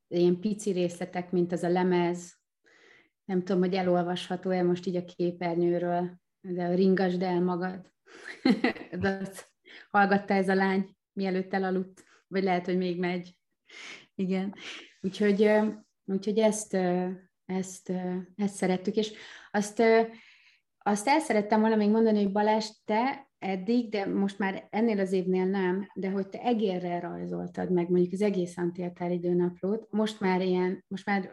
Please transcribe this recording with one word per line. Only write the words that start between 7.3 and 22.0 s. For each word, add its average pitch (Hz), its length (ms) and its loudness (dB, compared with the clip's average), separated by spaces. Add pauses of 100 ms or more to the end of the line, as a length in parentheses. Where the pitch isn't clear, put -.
magad. 180 520 -4 (500)
<laughs> - 580 0
De 196 200 -2
azt - 320 -12 (380)
hallgatta 202 440 4
ez 190 140 2
a 190 60 2
lány, 190 440 0 (140)
mielőtt 190 420 -2
elaludt, 190 500 -2 (240)
vagy 190 140 -2
lehet, 180 240 0
hogy 185 100 0
még 180 220 -2
megy. 180 400 -4 (760)
Igen. 190 400 -2 (460)
Úgyhogy, 202 420 2
ö, 214 240 6 (380)
úgyhogy 196 340 -2
ezt, 214 340 2
ö, 180 360 0 (360)
ezt, 185 440 -6
ö, 180 280 -4 (200)
ezt 202 180 -2
szerettük, 185 420 -2
és 214 160 -2 (380)
azt, 208 280 -2
ö, 226 240 6 (760)
azt 208 300 0
el 302 120 4
szerettem 214 400 2
volna 220 160 4
még 208 140 4
mondani, 220 320 4